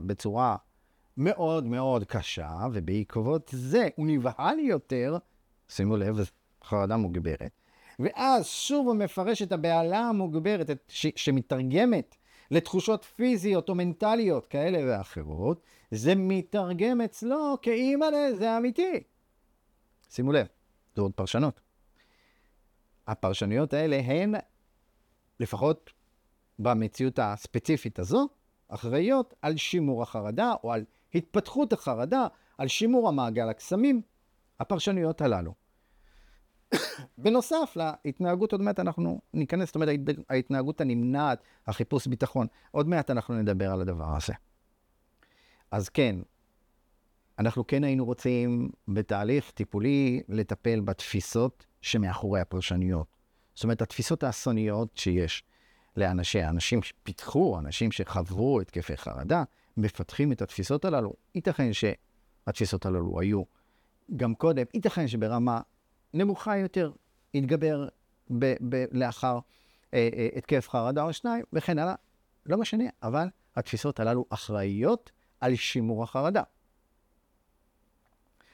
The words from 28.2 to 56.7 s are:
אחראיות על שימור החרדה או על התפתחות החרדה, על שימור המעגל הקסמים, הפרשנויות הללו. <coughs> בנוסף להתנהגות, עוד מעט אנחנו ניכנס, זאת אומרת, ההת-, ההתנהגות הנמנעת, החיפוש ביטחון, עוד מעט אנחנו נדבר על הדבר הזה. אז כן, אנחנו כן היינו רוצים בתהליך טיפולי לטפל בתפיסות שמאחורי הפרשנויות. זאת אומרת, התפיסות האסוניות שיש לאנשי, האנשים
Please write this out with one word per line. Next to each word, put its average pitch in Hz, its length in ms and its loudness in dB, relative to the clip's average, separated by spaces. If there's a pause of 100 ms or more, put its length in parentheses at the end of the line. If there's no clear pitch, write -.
אחראיות 175 760 0
על 156 140 0
שימור 143 460 0
החרדה 117 520 -2 (100)
או 117 80 -2
על 113 120 -2 (300)
התפתחות 214 580 0
החרדה, 151 540 0 (320)
על 135 100 -2
שימור 226 400 4
המעגל 120 400 0
הקסמים, 226 540 2 (580)
הפרשנויות 175 600 0
הללו. 95 340 2 (1200)
<coughs> - 440 -6
בנוסף 254 580 2
להתנהגות, 175 760 -2
עוד 196 80 -2
מעט 202 200 0
אנחנו 170 400 -2 (140)
ניכנס, 165 340 0
זאת - 60 -12
אומרת, 156 140 0
ההת-, 147 400 -2
ההתנהגות 135 520 -2
הנמנעת, 127 640 0 (240)
החיפוש 123 400 -2
ביטחון, 120 400 0 (240)
עוד 147 180 0
מעט 165 220 2
אנחנו 120 240 -2
נדבר 101 360 2
על 95 100 -2
הדבר 80 360 -2
הזה. - 160 -4 (1400)
אז 101 140 -2
כן, 120 280 2 (1200)
אנחנו 113 280 0
כן 143 180 2
היינו 135 200 2
רוצים 120 640 0 (180)
בתהליך 107 640 0
טיפולי 127 800 0
לטפל 107 520 0
בתפיסות 104 840 -2 (160)
שמאחורי 98 580 0
הפרשנויות. 90 680 0 (480)
זאת - 100 -6
אומרת, 117 180 0
התפיסות - 400 -2
האסוניות 110 720 0
שיש 90 460 0 (540)
לאנשי, 90 440 2
האנשים 87 420 2